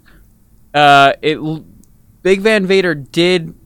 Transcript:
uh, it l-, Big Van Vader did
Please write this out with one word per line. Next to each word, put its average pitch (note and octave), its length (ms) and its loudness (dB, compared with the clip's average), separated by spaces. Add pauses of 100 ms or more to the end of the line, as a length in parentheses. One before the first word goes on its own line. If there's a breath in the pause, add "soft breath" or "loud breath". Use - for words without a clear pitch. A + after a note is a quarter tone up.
(720 soft breath)
uh, C#3+ 480 4
it D3+ 160 -4
l-, D#3 280 -10 (580)
Big F#3+ 160 0
Van G#3 260 0
Vader F#3 300 0
did E3 580 -4 (120)